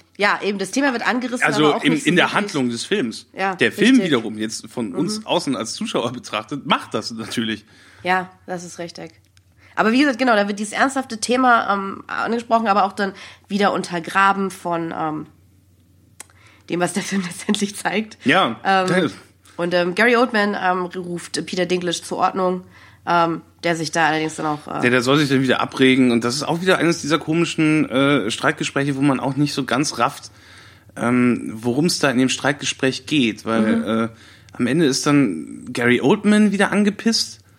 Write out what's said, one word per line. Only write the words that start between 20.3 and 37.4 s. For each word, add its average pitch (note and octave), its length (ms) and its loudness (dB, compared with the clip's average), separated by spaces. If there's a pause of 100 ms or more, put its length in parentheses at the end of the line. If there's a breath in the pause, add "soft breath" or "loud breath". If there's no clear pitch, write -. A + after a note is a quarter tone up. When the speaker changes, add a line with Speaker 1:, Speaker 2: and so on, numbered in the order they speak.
Speaker 1:
ähm, F#3 260 0
ruft F3 600 -8
Peter F3+ 200 -2
Dinklage F3 360 -2
zur - 180 -8
Ordnung, F#3 440 0 (420 loud breath)
ähm, E3+ 360 2 (220)
der E3+ 120 2
sich D#3+ 160 -6
da D#3+ 160 2
allerdings D#3 280 -2
dann - 100 -6
auch, D3+ 220 -4
äh - 140 -6
Speaker 2:
Der, B2 100 4
der B2 100 4
soll C3+ 160 4
sich D3+ 120 2
dann C3 120 2
wieder B2+ 180 2
abregen. C3 520 4
Und A#2 120 2
das A#2+ 120 -2
ist D3 80 -6
auch E3 180 -2
wieder F#3 160 2
eines E3 240 0
dieser D#3 180 0
komischen, D#3 720 0
äh, C3+ 420 2
Streitgespräche, C#3+ 640 -2
wo C3+ 60 -4
man C#3 180 2
auch C3 160 -4
nicht C#3+ 180 0
so C#3+ 120 -4
ganz C3+ 340 -2
rafft, C3 320 -2 (640 loud breath)
ähm, A#2+ 580 0
worum's B2 460 0
da C#3+ 120 2
in A#2 60 0
dem B2+ 120 2
Streitgespräch C3+ 760 -2
geht. A#2+ 400 0
Weil, A2+ 160 0 (140)
Speaker 1:
Mhm. A2+ 80 -2 (220)
Speaker 2:
äh, A2+ 40 -6 (440 loud breath)
am B2 140 -2
Ende D#3 180 2
ist C3+ 200 0
dann D#2+ 680 0
Gary B2 300 2
Oldman G#3 500 4
wieder G3 200 0
angepisst, G#3 680 0 (200)